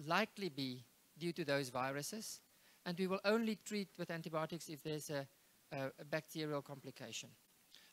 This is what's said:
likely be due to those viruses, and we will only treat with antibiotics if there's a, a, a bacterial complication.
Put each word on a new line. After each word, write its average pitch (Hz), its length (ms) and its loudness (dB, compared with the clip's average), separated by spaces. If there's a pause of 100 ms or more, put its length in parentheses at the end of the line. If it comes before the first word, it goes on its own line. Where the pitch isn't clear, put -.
likely 190 420 4
be 131 360 -2 (340)
due 170 140 0
to 170 120 -2
those 139 260 4
viruses, 139 680 -2 (460)
and 175 100 0
we 185 120 4
will 190 160 2
only 220 420 6
treat 202 220 0 (100)
with 175 140 -4
antibiotics 160 560 -2
if 151 160 -8
there's 151 260 -2
a, 139 160 0 (460)
a, 135 140 0 (120)
a 160 60 -12
bacterial 151 580 0
complication. 131 640 -10 (640)